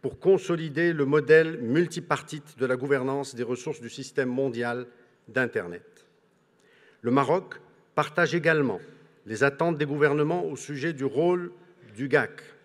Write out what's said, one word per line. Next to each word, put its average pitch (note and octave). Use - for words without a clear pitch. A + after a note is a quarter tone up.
pour -
consolider E3+
le D3
modèle D#3
multipartite C#3+
de C3
la B2+
gouvernance C3+
des A#2+
ressources B2
du A#2
système C3
mondial B2
d'Internet. G#2+
Le A#2+
Maroc D3+
partage E3
également D3
les G#2+
attentes D#3+
des D3
gouvernements D3+
au D3+
sujet D3
du C#3
rôle F3
du C3
gac B2